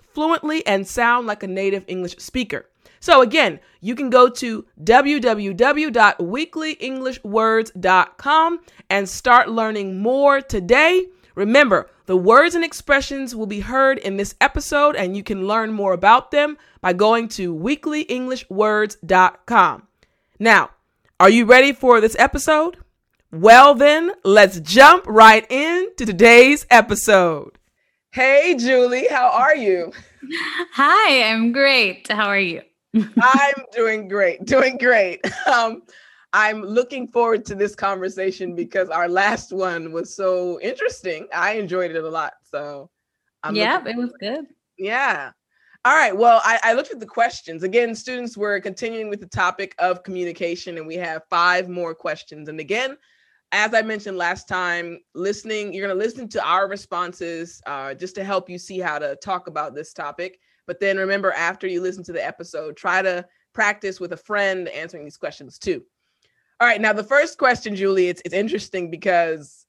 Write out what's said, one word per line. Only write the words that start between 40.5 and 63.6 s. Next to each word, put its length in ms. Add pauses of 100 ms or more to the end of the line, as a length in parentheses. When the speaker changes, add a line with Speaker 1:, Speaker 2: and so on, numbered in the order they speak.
Speaker 1:
interesting. 760
I 220
enjoyed 340
it 120
a 60
lot, 240 (100)
so 460 (540)
I'm 120
Speaker 2:
Yeah, 220
Speaker 1:
looking 160
Speaker 2:
it 60
was 200
Speaker 1:
forward. 20 (260)
Speaker 2:
good. 0 (320)
Speaker 1:
Yeah. 540 (520)
All 100
right. 220
Well, 260
I, 200
I 100
looked 180
at 100
the 60
questions. 580
Again, 300
students, 400
we're 260
continuing 500
with 100
the 80
topic 500
of 260
communication, 720
and 80
we 80
have 340
five 400
more 260
questions. 540
And 120
again, 360 (560)
as 220
I 60
mentioned 380
last 300
time, 500 (160)
listening, 580
you're 140
gonna 120
listen 320
to 140
our 240
responses, 960
uh, 280
just 220
to 80
help 260
you 80
see 220
how 180
to 240
talk 240
about 260
this 200
topic. 480 (260)
But 140
then 180
remember, 340
after 360
you 120
listen 240
to 80
the 140
episode, 500
try 260
to 220 (300)
practice 460